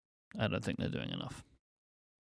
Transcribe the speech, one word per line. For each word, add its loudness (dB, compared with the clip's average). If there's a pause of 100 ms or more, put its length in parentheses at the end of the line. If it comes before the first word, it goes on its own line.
(400)
I 4
don't 2
think 0
they're 2
doing -2
enough. -6 (800)